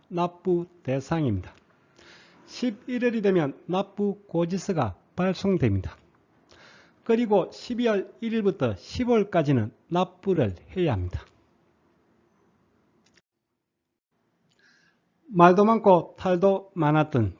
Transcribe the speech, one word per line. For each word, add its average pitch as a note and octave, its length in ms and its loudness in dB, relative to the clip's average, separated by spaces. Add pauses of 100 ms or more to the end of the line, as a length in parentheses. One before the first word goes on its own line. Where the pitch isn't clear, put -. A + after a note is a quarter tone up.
납부 F3 560 -4 (180)
대상입니다. C3 720 -4 (920)
십일 B3 580 -6
월이 A#3 160 0
되면 F3+ 460 0
납부 G3 600 -4
고지서가 E3+ 720 -4 (180)
발송됩니다. F3 840 -2 (1080)
그리고 G#3+ 480 2
십이월 A3 580 -4 (120)
일일부터 G3+ 540 -2
십오일까지는 F3+ 920 0 (180)
납부를 E3 680 -2 (180)
해야 E3+ 200 -2
합니다. F2+ 320 -8 (4000)
말도 F3+ 400 6
많고 G#3 520 4
탈도 F#3+ 540 0
많았던 D3 680 0